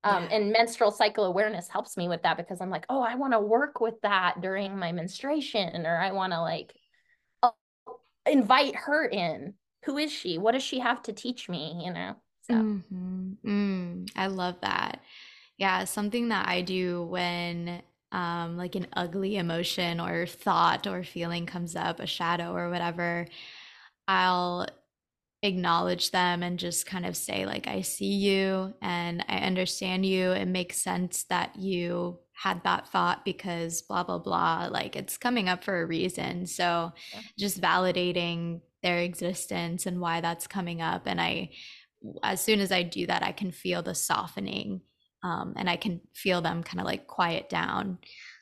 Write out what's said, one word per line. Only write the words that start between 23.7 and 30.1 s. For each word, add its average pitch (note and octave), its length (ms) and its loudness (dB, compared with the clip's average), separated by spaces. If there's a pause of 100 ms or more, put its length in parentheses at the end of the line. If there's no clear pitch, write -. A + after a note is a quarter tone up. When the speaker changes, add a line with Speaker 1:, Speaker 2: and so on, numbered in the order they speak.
Speaker 2:
I'll F3+ 600 2 (760)
acknowledge F3+ 680 2
them F3 320 2
and F3 160 -2
just F3 280 -2
kind F3+ 180 -4
of F3 120 -4
say, - 280 -2
like, - 220 -4
"I F#3+ 140 -2
see G3 340 -2
you F#3+ 680 2
and F3 480 -4
I G3 100 -2
understand F#3 640 0
you. F#3 280 2